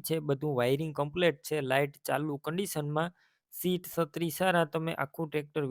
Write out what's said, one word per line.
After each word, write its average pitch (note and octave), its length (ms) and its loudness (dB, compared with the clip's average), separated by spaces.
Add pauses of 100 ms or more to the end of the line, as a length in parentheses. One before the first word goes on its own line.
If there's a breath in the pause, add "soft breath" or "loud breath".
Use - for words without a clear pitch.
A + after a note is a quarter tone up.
છે, D#3+ 80 0 (120)
બધું C#3+ 320 0
વાયરિંગ C#3 400 2
કમ્પ્લીટ D3 480 2
છે, D#3 100 0 (140)
લાઇટ C#3+ 360 2
ચાલુ C#3+ 380 0
કન્ડિશનમાં, D#3+ 680 -2 (400)
સીટ, F3+ 300 0 (120)
છત્રી E3 420 0
સારા, F3 360 4
તમે E3 200 -2 (100)
આખું - 240 -6
ટ્રેક્ટર D3 440 -2